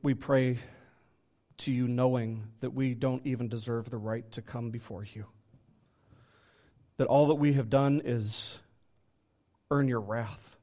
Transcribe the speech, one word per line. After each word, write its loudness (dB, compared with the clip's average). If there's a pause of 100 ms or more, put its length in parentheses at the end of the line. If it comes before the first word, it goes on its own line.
we 2
pray 2 (960)
to -4
you 2
knowing 0 (160)
that -4
we 0
don't -2
even -2
deserve -6
the -8
right -6
to -10
come -8
before -10
you, -12 (1700)
that 2
all 6
that 6
we 4
have 0
done 4
is -4 (1120)
earn 4
your 0
wrath. -6